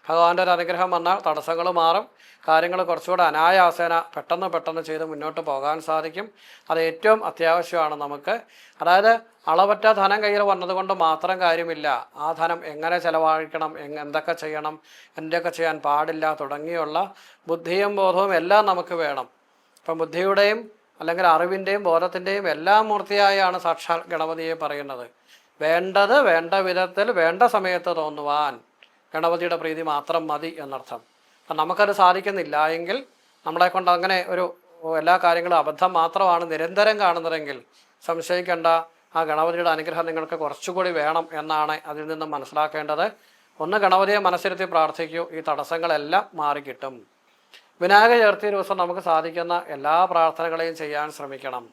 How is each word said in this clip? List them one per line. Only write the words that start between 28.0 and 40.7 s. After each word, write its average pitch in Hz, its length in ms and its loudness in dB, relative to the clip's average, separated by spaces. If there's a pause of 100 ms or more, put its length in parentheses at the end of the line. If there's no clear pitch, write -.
ഗണപതിയുടെ 170 420 -2
പ്രീതി 160 260 -6
മാത്രം 160 440 -4
മതി 156 340 -6
എന്നർത്ഥം. 135 360 -12
അപ്പം - 600 -14
നമുക്കത് 185 360 2
സാധിക്കുന്നില്ല 180 760 2
എങ്കിൽ, 175 360 -4 (420)
നമ്മളെ 175 220 2
കൊണ്ട് 180 220 0
അങ്ങനെ 180 380 2
ഒരു 180 280 -4 (420)
എല്ലാ 170 180 4
കാര്യങ്ങളും 175 400 2
അബദ്ധം 156 360 0
മാത്രമാണ് 170 580 2
നിരന്തരം 190 480 0
കാണുന്നതെങ്കിൽ 165 640 -2 (440)
സംശയിക്കേണ്ട, 170 600 -2 (500)
ആ 160 60 0
ഗണപതിയുടെ 165 480 0
അനുഗ്രഹം 160 360 -4
നിങ്ങൾക്ക് 160 320 -6
കുറച്ചുകൂടി 180 520 -4